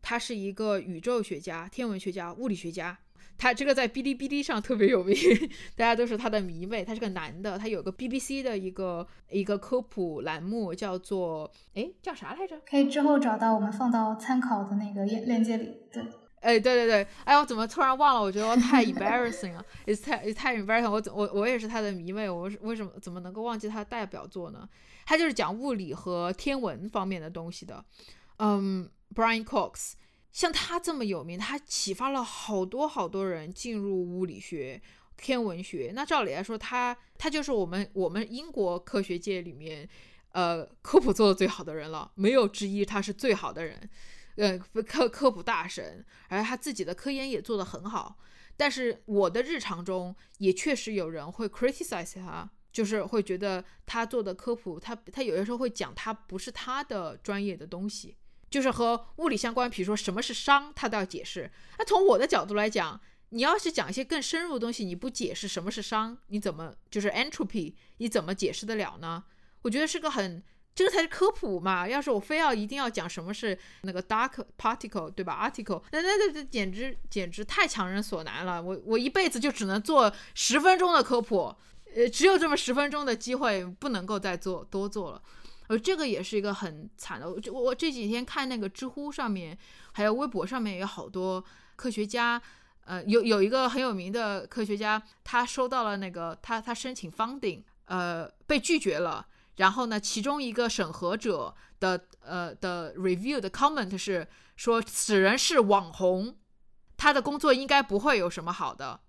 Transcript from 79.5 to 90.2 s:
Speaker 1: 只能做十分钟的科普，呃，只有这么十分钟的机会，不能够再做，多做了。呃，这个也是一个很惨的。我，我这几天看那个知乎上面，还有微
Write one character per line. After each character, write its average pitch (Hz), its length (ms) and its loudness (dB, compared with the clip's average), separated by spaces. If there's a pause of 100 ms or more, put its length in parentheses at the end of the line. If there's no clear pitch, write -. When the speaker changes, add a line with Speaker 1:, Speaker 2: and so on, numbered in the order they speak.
Speaker 1:
只 - 140 -4
能 196 180 0
做 262 300 6 (220)
十 - 260 4
分 370 180 8
钟 359 140 4
的 294 100 8
科 240 180 2
普， 196 320 0 (440)
呃， 240 120 6
只 294 180 4
有 381 120 10
这 320 100 4
么 294 80 4
十 - 160 0
分 285 160 2
钟 294 160 -4
的 240 120 0
机 240 180 -4
会， 214 320 0
不 190 220 -8
能 190 180 -2
够 208 100 -2
再 190 200 -2
做， 180 340 -6
多 196 180 -2
做 190 220 -6
了。 - 100 -14 (460)
呃， 226 100 2
这 285 180 2
个 311 120 0
也 185 160 0
是 214 140 -4
一 202 40 2
个 202 140 -2
很 156 420 -8
惨 - 240 -10
的。 156 80 -8
我， 185 120 -8 (120)
我 508 220 2
这 330 160 0
几 240 160 -4
天 240 180 0
看 269 240 -4
那 254 80 -2
个 208 120 -2
知 262 180 -8
乎 285 240 -8
上 269 180 -4
面， 180 300 -6 (340)
还 208 120 0
有 214 100 6
微 269 100 0